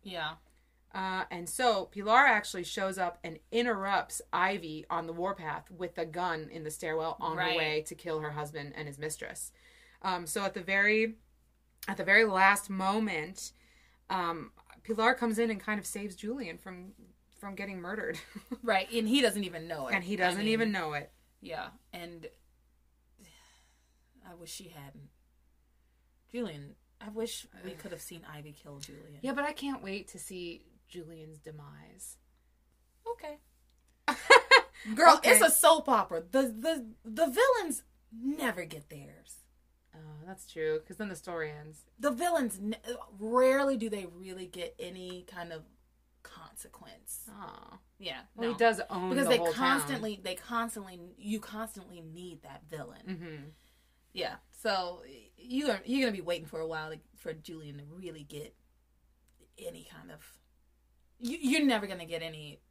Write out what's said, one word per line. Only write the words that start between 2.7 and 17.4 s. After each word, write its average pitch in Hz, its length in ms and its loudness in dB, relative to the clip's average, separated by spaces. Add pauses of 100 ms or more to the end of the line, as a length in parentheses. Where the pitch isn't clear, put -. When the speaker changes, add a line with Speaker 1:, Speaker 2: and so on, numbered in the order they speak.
Speaker 2:
up 175 260 -2
and 160 140 -10 (140)
interrupts 202 680 0 (120)
Ivy 170 580 0
on 165 160 -2
the 165 60 -8
warpath 165 580 -4
with 175 260 -8
a 170 80 -2
gun 165 460 -4
in 160 140 -10
the 151 60 -6
stairwell 160 500 -2
on 165 180 -2
her 180 60 2
Speaker 1:
Right. 180 120 2
Speaker 2:
way 156 300 2
to - 80 -10
kill 160 260 -4
her 151 120 -4
husband 147 440 -8
and 151 120 -8
his 139 100 -14
mistress. - 540 -8 (500)
Um, 180 240 -2
so 202 180 -2
at 190 100 0
the 196 80 -6
very, 208 520 4 (760)
at 202 80 -4
the 185 80 -4
very 208 200 8
last 196 440 6
moment, 190 840 -2 (580)
um, 170 420 -2 (300)
Pilar 226 320 2
comes 226 240 0
in 233 120 2
and 208 100 -2
kind 214 200 -2
of 190 60 -10
saves 202 280 -8
Julian 208 440 -8
from, 185 340 -16 (460)
from 196 160 -10